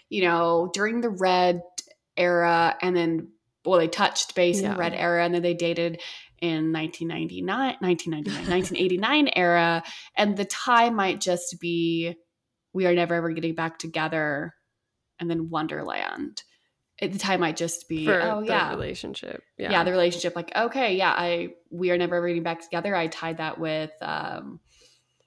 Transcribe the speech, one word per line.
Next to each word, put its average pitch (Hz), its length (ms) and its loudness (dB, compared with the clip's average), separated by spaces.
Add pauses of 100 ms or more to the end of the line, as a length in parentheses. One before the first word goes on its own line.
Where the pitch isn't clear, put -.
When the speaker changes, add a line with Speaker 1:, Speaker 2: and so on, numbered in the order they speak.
Speaker 1:
you 202 140 0
know, 170 500 4
during 220 280 0
the 233 80 0
Red 180 520 2 (560)
era, 170 640 4
and 180 140 0
then, 165 340 0 (360)
well, 185 140 6
they 165 80 4
touched - 480 -2
base 175 240 4
in 190 60 0
the 202 100 0
Speaker 2:
Yeah. - 40 -6
Speaker 1:
Red 170 140 0
era, 170 320 2
and 175 80 0
then 175 80 2
they 175 120 2
dated 170 480 -2 (400)
in 160 300 0
nineteen 160 360 -4
ninety-nine, 180 720 -4
nineteen 175 300 0
ninety-nine, 156 380 -6
Speaker 2:
<laughs> - 0 -
Speaker 1:
nineteen 185 280 0
eighty-nine 196 580 4
era, 170 480 4 (340)
and 208 200 2
the 202 80 -2
tie 233 440 4
might 202 320 0
just 175 380 -2
be, 170 560 -2 (580)
"We 185 120 0
are 175 80 6
never 170 220 2
ever 165 160 0
getting 165 240 -4
back 165 240 -4
together," 160 760 -2 (680)
and 170 100 -4
then 165 200 -2
Wonderland. 151 960 -6 (560)
It, 202 120 -4
the 196 80 -8
tie 196 180 0
might 160 200 0
just - 320 -6
be, 156 160 -4
Speaker 2:
For 185 160 2
Speaker 1:
"Oh, 208 200 -2
Speaker 2:
the 214 60 -6
Speaker 1:
yeah." 196 220 0
Speaker 2:
relationship. - 760 -8 (140)
Speaker 1:
Yeah, - 140 -4
Speaker 2:
Yeah. 175 120 4
Speaker 1:
the 175 80 2
relationship, 175 440 2
like, 170 200 -8
"Okay, 233 400 0
yeah, 185 220 2
I, 175 320 -2 (220)
we 175 180 -2
are 175 80 4
never 175 200 2
ever 175 100 0
getting 170 160 0
back 170 180 -4
together." 180 340 -2
I 165 120 0
tied 165 300 -6
that 160 220 -6
with, 156 320 -4 (100)
um, - 580 -6 (680)